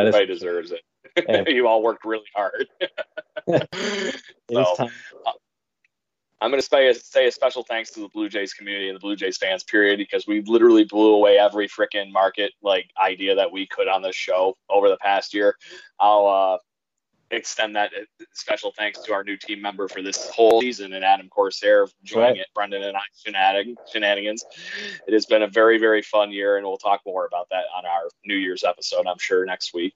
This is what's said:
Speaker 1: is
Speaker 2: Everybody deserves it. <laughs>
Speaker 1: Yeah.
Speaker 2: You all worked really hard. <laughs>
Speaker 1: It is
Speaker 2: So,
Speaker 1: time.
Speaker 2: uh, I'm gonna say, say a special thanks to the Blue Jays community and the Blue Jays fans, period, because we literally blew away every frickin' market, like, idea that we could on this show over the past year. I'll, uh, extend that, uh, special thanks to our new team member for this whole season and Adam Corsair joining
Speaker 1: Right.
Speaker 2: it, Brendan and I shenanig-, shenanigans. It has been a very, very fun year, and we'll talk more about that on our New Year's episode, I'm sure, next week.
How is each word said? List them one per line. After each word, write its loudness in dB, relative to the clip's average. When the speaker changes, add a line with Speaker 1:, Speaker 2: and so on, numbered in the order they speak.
Speaker 1:
is 4
Speaker 2:
Everybody 4
deserves -6
it. -10
<laughs> 0
Speaker 1:
Yeah. 2
Speaker 2:
You 2
all 2
worked -2
really -6
hard. -4
<laughs> -12
Speaker 1:
It -4
is 0
Speaker 2:
So, 0
Speaker 1:
time. -4
Speaker 2:
uh, -4
I'm 0
gonna 0
say, 4
say 0
a 0
special -2
thanks -8
to -16
the -12
Blue -6
Jays -6
community -8
and -8
the -18
Blue -8
Jays -6
fans, -4
period, 2
because -4
we -2
literally 6
blew 4
away 6
every 2
frickin' -4
market, 0
like, 0
idea 0
that 0
we -8
could -4
on 0
this -6
show -2
over 4
the 2
past -2
year. 2
I'll, 4
uh, 2
extend -6
that, -2
uh, -12
special -6
thanks -6
to -6
our -2
new -8
team -10
member -6
for -12
this -8
whole 4
season -6
and -6
Adam 2
Corsair 2
joining 2
Speaker 1:
Right. -2
Speaker 2:
it, -10
Brendan -6
and -6
I -6
shenanig-, -2
shenanigans. -2
It 0
has 4
been 2
a 2
very, 4
very 2
fun 0
year, 0
and -6
we'll -6
talk -2
more -6
about -8
that -4
on -10
our -4
New -4
Year's -4
episode, -4
I'm -4
sure, 0
next -8
week. -6